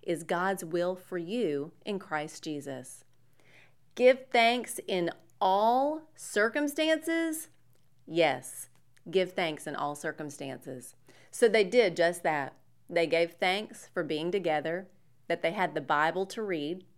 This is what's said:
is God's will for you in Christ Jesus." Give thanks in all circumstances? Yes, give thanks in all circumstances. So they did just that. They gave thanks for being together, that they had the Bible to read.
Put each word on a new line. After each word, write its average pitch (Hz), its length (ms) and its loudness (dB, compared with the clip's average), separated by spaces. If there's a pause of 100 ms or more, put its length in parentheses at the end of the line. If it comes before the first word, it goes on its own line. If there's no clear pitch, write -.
is 165 200 -4
God's 185 420 -2
will 175 300 -2
for 185 240 -8
you 165 540 -4 (120)
in 202 140 -4
Christ 156 460 -8
Jesus." 139 600 -10 (920)
Give 254 340 8
thanks 233 560 2
in 175 240 0 (300)
all 240 640 2 (120)
circumstances? 311 1300 0 (580)
Yes, 151 640 0 (420)
give 185 220 0
thanks 165 340 -4
in 147 80 -8
all 147 220 -4
circumstances. 139 1000 -10 (360)
So - 180 4
they 208 160 6
did 190 320 4
just 175 260 2
that. 147 320 0 (340)
They 170 180 2
gave 165 260 2
thanks 196 600 -2
for 175 120 -2
being 156 260 -4
together, 165 560 -2 (400)
that 170 160 -2
they 165 80 0
had 185 240 -2
the 160 60 -2
Bible 160 460 2
to 220 160 -8
read. 180 420 -4 (140)